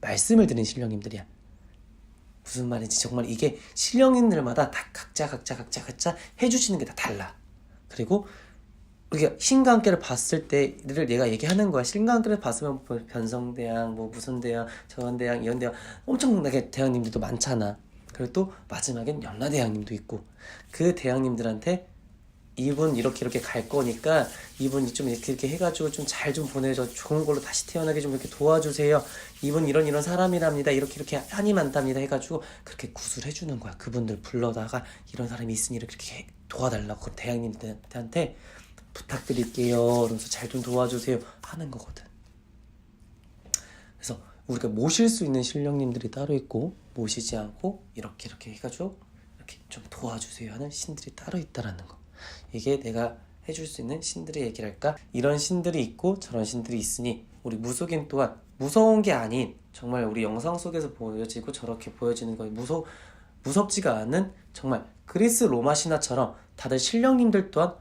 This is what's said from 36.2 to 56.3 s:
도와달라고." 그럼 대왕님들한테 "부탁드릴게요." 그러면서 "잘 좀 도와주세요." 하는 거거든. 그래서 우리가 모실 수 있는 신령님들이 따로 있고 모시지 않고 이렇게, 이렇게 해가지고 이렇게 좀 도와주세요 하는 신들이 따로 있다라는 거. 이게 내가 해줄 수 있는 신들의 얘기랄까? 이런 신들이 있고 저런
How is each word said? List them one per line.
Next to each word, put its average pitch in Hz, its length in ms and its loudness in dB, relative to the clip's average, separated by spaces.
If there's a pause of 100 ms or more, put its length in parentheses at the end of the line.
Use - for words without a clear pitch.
도와달라고." 107 520 -4
그럼 - 160 -10
대왕님들한테 117 1200 -6 (580)
"부탁드릴게요." 120 840 0
그러면서 117 520 4
"잘 - 180 -6
좀 127 140 -4
도와주세요." 123 560 0 (240)
하는 160 280 -10
거거든. - 320 -14 (2000)
그래서 - 200 -8 (280)
우리가 120 220 -2
모실 156 420 6
수 226 140 0
있는 131 180 2
신령님들이 135 680 0
따로 139 240 -2
있고 135 420 -2 (180)
모시지 113 420 -4
않고 110 480 -6 (100)
이렇게, 110 340 -14
이렇게 - 240 -18
해가지고 175 460 -10 (380)
이렇게 - 220 -20 (100)
좀 - 220 -16
도와주세요 113 640 -10
하는 135 180 -10
신들이 - 440 -12
따로 - 240 -8
있다라는 95 480 -8
거. - 120 -20 (540)
이게 135 280 -2
내가 117 360 -4 (320)
해줄 156 180 -8
수 - 140 -14
있는 135 200 -6
신들의 156 440 -8
얘기랄까? 113 520 -4 (160)
이런 139 260 2
신들이 170 440 0
있고 180 360 -2
저런 117 260 -2